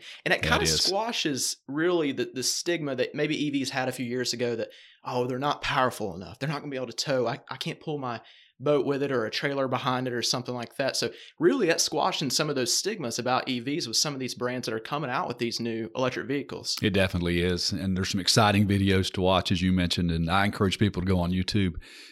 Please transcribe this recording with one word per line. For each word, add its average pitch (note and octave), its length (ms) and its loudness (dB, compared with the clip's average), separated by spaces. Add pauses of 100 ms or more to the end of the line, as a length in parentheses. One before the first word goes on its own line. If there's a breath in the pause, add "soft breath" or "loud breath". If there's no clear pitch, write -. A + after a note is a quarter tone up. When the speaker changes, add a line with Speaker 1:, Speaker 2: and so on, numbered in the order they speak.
(240 loud breath)
Speaker 1:
And E3+ 100 2
it - 100 0
Speaker 2:
Yeah, D#3 80 2
Speaker 1:
kinda E3 120 2
Speaker 2:
it D#3+ 60 2
is. D#3 120 2
Speaker 1:
squashes F#3 760 -2 (100)
really D#3+ 460 2
the, A#2+ 200 -4
the B2+ 100 -6
stigma D3+ 520 -2
that B2 180 -2
maybe D3+ 220 -2
E D3 140 -2
Vs C3+ 220 -2
had B2+ 180 0
a B2+ 40 -2
few B2+ 120 -6
years B2 260 -2
ago A#2+ 240 -2
that, A2+ 140 -4 (340 loud breath)
"Oh, B2+ 240 -2
they're B2+ 120 -4
not C#3+ 220 -2
powerful A#2+ 540 0
enough. F2 240 -12
They're C3+ 80 -4
not D3 120 -4
gonna D3 120 -12
be C3 60 -6
able B2+ 100 -6
to A2+ 60 -12
tow. B2+ 340 0
I, C#3 220 -4
I B2 80 -8
can't E3 240 -8
pull D3+ 160 -6
my B2 240 -6 (380 soft breath)
boat C#3 260 4
with C#3 180 0
it C#3 80 0
or A#2+ 140 2
a A2 60 -4
trailer C#3 360 -2
behind B2+ 400 0
it A#2+ 60 -4
or A#2+ 80 -2
something B2 320 -2
like A#2+ 220 -8
that." C3+ 200 0
So A#2+ 140 0 (300 loud breath)
really G3+ 280 4
that's D#3 160 4
squashing D3+ 460 0
some D3+ 200 0
of C#3+ 60 -2
those B2 180 0
stigmas F3+ 440 -4
about B2 320 0
E B2 100 -2
Vs C#3 280 -4
with A2 100 0
some D3+ 160 2
of C3+ 60 -8
these B2+ 160 -6
brands B2 320 -4
that A2+ 60 -2
are A2+ 60 -2
coming D3 300 -6
out D3+ 180 -2
with A#2+ 100 -4
these A#2 220 -2
new A2+ 360 -4
electric B2+ 320 -2
vehicles. - 540 -4
Speaker 2:
It A2 100 4
definitely F2 500 2
is. F2+ 300 0
And F#2 260 -2
there's F#2+ 120 0
some G2 120 -2
exciting G#2 460 6
videos G2 460 4
to G2 80 -2
watch, F#2 320 4
as E2+ 80 2
you F#2 100 4
mentioned, F2 400 2
and E2 180 0
I G2 160 4
encourage G2+ 340 0
people F#2+ 220 2
to F2+ 60 -2
go F#2 120 4
on F2 120 0
YouTube F#2 420 2 (380 loud breath)